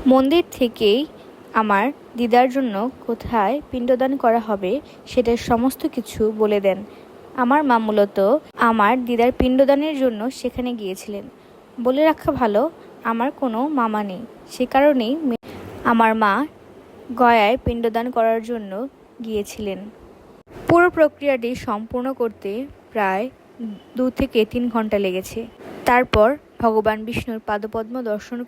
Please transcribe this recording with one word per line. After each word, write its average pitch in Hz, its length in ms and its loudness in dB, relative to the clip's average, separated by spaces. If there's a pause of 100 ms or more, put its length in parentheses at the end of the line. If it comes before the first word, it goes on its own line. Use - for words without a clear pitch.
(120)
মন্দির 269 320 4 (160)
থেকেই 226 400 2 (640)
আমার 208 240 2 (340)
দিদার 240 360 4
জন্য 247 200 -2 (320)
কোথায় 226 480 -2 (160)
পিণ্ডদান 254 400 0 (120)
করা 233 260 4
হবে 196 220 -2 (400)
সেটার 233 280 0 (100)
সমস্ত 240 320 0 (140)
কিছু - 260 -8 (200)
বলে 208 240 2
দেন। 190 140 2 (640)
আমার 277 260 4
মা 240 160 4
মূলত 202 320 2 (520)
আমার 220 240 4 (140)
দিদার 240 320 2
পিণ্ডদানের 277 640 4
জন্য 226 200 0 (180)
সেখানে 247 300 -6 (100)
গিয়েছিলেন। 196 460 -10 (600)
বলে 262 240 2
রাখা 311 200 -2 (100)
ভালো, 220 220 2 (500)
আমার 233 180 -2 (120)
কোনো 233 180 -2 (200)
মামা 214 300 0
নেই, 185 120 -12 (320)
সে 254 100 -4 (100)
কারণেই 269 400 4 (140)
মে-, 233 160 -4 (480)
আমার 226 200 4 (120)
মা 202 100 4 (880)
গয়ায় 233 440 6
পিণ্ডদান 233 400 -2 (100)
করার 226 240 2 (100)
জন্য 214 220 -8 (540)
গিয়েছিলেন। 202 540 -6 (880)
পুরো 349 200 6 (100)
প্রক্রিয়াটি 277 520 0 (180)
সম্পূর্ণ 233 400 -6 (140)
করতে 208 300 -4 (400)
প্রায় 202 340 -2 (720)
দু 254 80 0 (140)
থেকে 254 200 0 (120)
তিন 240 120 -2 (100)
ঘন্টা 220 320 0
লেগেছে। 185 340 -6 (500)
তারপর 240 380 4 (340)
ভগবান 220 360 2 (100)
বিষ্ণুর 220 400 -8
পাদপদ্ম 220 480 -6 (160)
দর্শন 208 360 -8